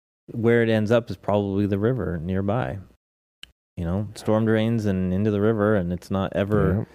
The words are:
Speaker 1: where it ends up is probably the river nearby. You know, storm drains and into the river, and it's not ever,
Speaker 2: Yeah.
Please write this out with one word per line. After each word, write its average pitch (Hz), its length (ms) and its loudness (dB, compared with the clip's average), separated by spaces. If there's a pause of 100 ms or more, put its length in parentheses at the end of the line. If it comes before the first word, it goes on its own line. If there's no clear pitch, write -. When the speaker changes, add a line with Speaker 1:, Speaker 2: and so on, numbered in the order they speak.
(340)
Speaker 1:
where 117 300 4
it 113 60 0
ends 110 220 2
up 117 180 2
is 95 60 -8
probably 101 500 0
the 98 140 0
river 98 420 -2
nearby. 98 580 -4 (1000)
You 87 80 -4
know, 95 300 -2
storm 110 300 0
drains 110 420 0
and 92 260 0
into 104 160 0
the 104 100 0
river, 107 360 2
and 87 180 -2
it's - 160 -8
not 95 260 -2
ever, 101 440 2
Speaker 2:
Yeah. - 160 -4